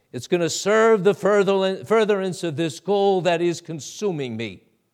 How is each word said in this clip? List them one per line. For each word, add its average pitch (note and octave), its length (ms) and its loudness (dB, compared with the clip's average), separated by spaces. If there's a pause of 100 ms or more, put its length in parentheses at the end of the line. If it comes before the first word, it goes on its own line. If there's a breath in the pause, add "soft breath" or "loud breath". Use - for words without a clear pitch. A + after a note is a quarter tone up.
(120)
it's B2+ 140 -10
gonna F3 220 0
serve A3 560 2
the G3+ 80 4
further-, F#3+ 720 0
furtherance G3+ 580 0
of E3 140 -4
this D#3+ 240 -4
goal G3 400 2
that E3+ 220 0
is F3 180 0
consuming D3+ 800 -8
me. G#2 240 -10 (320)